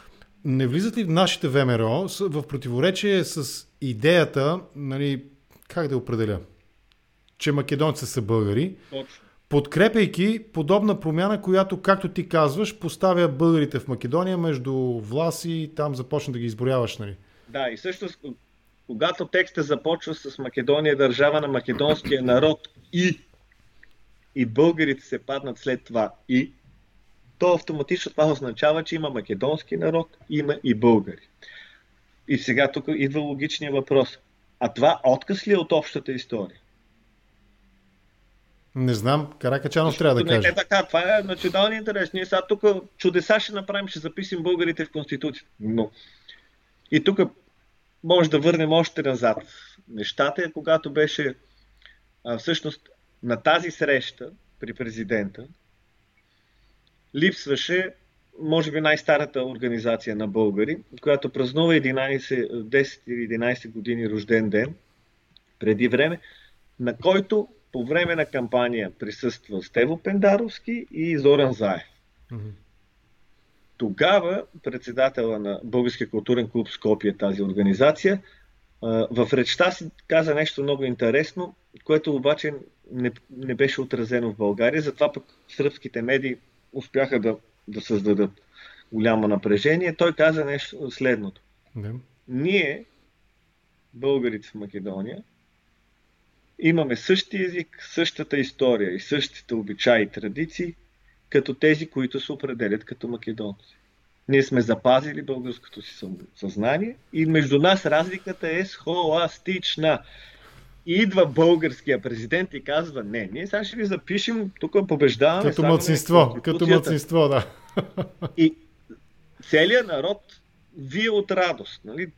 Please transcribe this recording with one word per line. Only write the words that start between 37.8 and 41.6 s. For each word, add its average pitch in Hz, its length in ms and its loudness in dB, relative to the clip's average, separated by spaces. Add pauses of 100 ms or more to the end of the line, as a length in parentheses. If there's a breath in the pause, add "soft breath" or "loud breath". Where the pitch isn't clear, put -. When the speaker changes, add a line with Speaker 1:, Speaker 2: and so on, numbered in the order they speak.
Speaker 1:
Не 127 200 0
знам, 139 440 0
Каракачанов 147 540 0
Speaker 2:
Защото 160 120 -2
Speaker 1:
трябва 147 200 4
да 165 60 -2
Speaker 2:
не 120 60 4
е 107 60 2
Speaker 1:
каже. 170 120 2
Speaker 2:
така, 196 320 0
това 180 320 2
е 202 40 0
националният 196 580 0